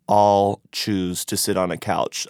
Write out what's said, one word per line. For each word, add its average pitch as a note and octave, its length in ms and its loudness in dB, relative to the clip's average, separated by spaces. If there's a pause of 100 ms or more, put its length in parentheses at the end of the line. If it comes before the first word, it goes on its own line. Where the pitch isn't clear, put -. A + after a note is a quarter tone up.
all G2+ 520 4 (120)
choose F#2 540 -2
to G2+ 120 -4
sit G2+ 180 0
on F#2 140 2
a E2 80 -4
couch, - 520 -4